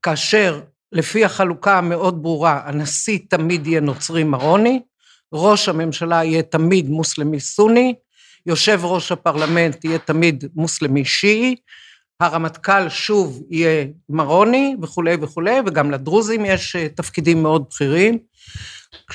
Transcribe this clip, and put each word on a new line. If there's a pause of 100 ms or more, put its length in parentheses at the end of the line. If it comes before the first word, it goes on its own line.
כאשר (320)
לפי
החלוקה
המאוד
ברורה,
הנשיא (100)
תמיד
יהיה
נוצרי
מרוני, (520)
ראש
הממשלה
יהיה
תמיד
מוסלמי
סוני, (520)
יושב
ראש
הפרלמנט
יהיה
תמיד (100)
מוסלמי
שיעי, (640)
הרמטכ"ל
שוב
יהיה (240)
מרוני
וכולי
וכולי,
וגם
לדרוזים
יש,
אה,
תפקידים
מאוד
בכירים, (960)